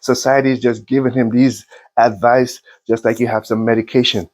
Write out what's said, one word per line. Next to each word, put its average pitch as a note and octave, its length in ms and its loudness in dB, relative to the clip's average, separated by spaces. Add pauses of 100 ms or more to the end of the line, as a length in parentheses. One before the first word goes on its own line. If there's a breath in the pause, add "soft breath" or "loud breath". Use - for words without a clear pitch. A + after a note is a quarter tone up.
Society C3+ 520 0
is A#2+ 80 -2
just A2+ 260 -2
giving C3 260 0
him B2 180 0
these B2 360 0 (300 soft breath)
advice, A#2+ 640 0 (260 soft breath)
just A2+ 180 -2
like A2+ 160 0
you B2 60 0
have A2 200 -4
some A2+ 180 -2
medication. A2+ 680 0